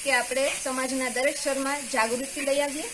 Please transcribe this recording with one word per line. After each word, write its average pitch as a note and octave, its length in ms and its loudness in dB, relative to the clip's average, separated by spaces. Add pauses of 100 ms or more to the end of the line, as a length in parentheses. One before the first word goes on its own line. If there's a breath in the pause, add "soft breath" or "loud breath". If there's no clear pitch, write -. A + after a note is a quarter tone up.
કે C4+ 100 2
આપણે B3 320 2 (160)
સમાજના C4 560 -2
દરેક C#4+ 200 2
સ્તરમાં C4+ 540 0
જાગૃતિ B3+ 560 0
લઈ C#4 160 4
આવીએ C#4+ 300 -4